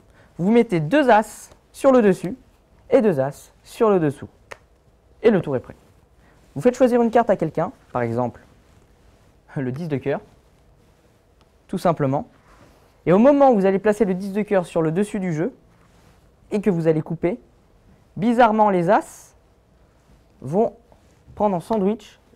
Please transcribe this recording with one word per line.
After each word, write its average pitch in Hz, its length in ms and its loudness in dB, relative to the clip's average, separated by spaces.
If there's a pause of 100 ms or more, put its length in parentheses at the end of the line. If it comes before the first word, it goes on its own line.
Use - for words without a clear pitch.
(380)
Vous 175 120 -2
mettez 226 300 2
deux 247 280 0
as - 420 0 (220)
sur 269 200 2
le 247 100 6
dessus 190 340 0 (540)
et 269 100 4
deux 180 200 0
as - 320 -8 (100)
sur - 260 -2
le 196 100 2
dessous. 147 300 -2 (960)
Et 254 80 6
le 190 100 2
tour 143 160 -6
est 113 40 -4
prêt. - 160 -20 (800)
Vous 143 80 -8
faites 247 120 2
choisir 240 280 2
une 233 80 0
carte 233 180 2
à 196 80 2
quelqu'un, 165 360 -6 (200)
par 123 100 -4
exemple 117 380 -4 (1200)
le 123 120 -6
dix 160 160 -10
de 147 80 -4
cœur, 139 240 -6 (1500)
tout 190 120 -8
simplement. 156 500 -2 (800)
Et 156 60 4
au 190 60 4
moment 277 320 6
où 240 40 2
vous 196 120 2
allez 196 120 2
placer 214 260 0
le 185 100 -2
dix 190 180 -8
de 208 100 -4
cœur 190 240 -2
sur 170 160 -4
le 160 100 -2
dessus 202 280 -4
du 180 120 -4
jeu 170 220 -4 (960)
et 214 100 -4
que 208 100 0
vous 170 180 -2
allez 156 140 0
couper, 170 380 -6 (760)
bizarrement 220 540 2
les 180 200 -2
as - 440 -4 (1080)
vont 185 340 -4 (600)
prendre 202 220 -2
en 160 40 -4
sandwich 208 580 -4 (180)